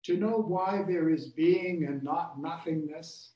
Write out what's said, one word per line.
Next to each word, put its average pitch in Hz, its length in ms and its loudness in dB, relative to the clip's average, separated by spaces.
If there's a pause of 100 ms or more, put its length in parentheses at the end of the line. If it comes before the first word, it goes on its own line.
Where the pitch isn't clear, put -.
To 175 140 2
know 220 200 2
why 190 440 0
there 160 280 2
is 135 200 0
being 175 560 2
and 139 160 -4
not 139 380 -4
nothingness 160 960 -6